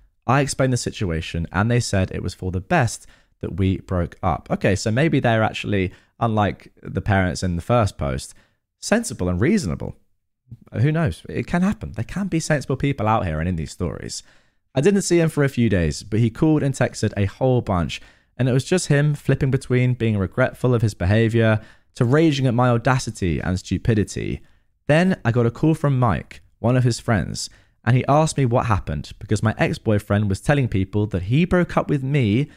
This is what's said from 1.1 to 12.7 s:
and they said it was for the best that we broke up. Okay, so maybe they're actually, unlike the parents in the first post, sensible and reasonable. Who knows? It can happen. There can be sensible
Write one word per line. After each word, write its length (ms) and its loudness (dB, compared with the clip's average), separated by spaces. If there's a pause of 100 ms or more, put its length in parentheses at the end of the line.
and 180 0
they 100 2
said 300 0
it 120 -8
was 100 -6
for 200 -8
the 80 -4
best 460 -2 (340)
that 160 -8
we 220 2
broke 440 -4
up. 280 -2
Okay, 260 0
so 140 -4
maybe 300 0
they're 220 2
actually, 500 -2 (280)
unlike 600 -2
the 220 -6
parents 400 0
in 140 -2
the 60 -4
first 360 0
post, 360 -6 (440)
sensible 500 -2
and 120 -2
reasonable. 560 -2 (760)
Who 200 0
knows? 360 -2
It 200 -6
can 140 0
happen. 300 -4
There 120 -8
can 240 -6
be 120 -2
sensible 360 -2